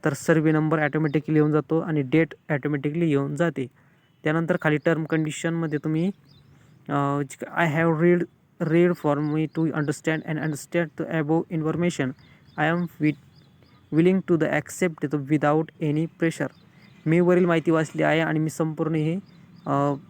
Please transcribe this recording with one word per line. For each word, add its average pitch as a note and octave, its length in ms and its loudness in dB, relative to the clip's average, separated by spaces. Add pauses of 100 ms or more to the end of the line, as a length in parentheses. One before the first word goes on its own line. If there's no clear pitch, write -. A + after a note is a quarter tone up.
तर D#3 80 2
सर्व्हे D#3+ 400 2
नंबर D#3 260 2
ऑटोमॅटिकली D3+ 560 -2
येऊन D3+ 180 4
जातो D3+ 260 0
आणि D#3 240 -2
डेट D#3 320 0 (160)
ऑटोमॅटिकली D3 580 -2
येऊन C#3+ 280 0
जाते. C#3+ 300 -2 (580)
त्यानंतर E3 380 0
खाली D3+ 140 2
टर्म D#3+ 280 0
कंडिशनमध्ये D#3+ 760 -2
तुम्ही, D#3+ 320 -2 (760)
अ, C#3+ 320 0 (380)
"I E3 220 0
have E3 220 2
read, F3 220 4 (360)
read E3+ 300 4
for D3 280 0
me D3+ 280 -2 (120)
to D#3+ 60 0
understand D#3 600 -2
and D#3 120 -4
understand D#3 480 -4 (140)
the D#3+ 220 -2
above D#3+ 200 0 (160)
information. D#3 520 -2 (480)
I D#3 160 0
am F3 80 -2 (200)
with, D3+ 140 0 (840)
willing F#3 220 4 (100)
to E3+ 80 2
the D#3 100 0 (120)
accept - 460 -4
it D3 120 -2 (100)
without D3+ 360 2 (180)
any D3+ 220 0
pressure." E3 480 -4 (540)
मी D#3+ 140 4
वरील F3+ 240 4
माहिती E3+ 260 2
वाचली D#3+ 320 0
आहे D3+ 180 4
आणि D#3 180 0
मी D#3 120 0
संपूर्ण D#3+ 440 -2
ही, D#3+ 240 -2 (480)
अ, C#3+ 280 0 (160)